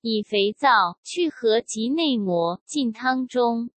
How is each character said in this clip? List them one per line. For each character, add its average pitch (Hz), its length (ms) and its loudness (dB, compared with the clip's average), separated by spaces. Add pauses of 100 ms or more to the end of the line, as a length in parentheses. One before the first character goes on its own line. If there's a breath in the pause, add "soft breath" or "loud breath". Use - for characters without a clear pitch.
以 220 220 -2
肥 208 340 0
皂 214 460 4
去 349 280 -2
核 226 300 2
及 220 280 -6
内 294 280 0
膜 175 480 -2
进 262 280 -4
汤 254 340 -4
中 240 520 0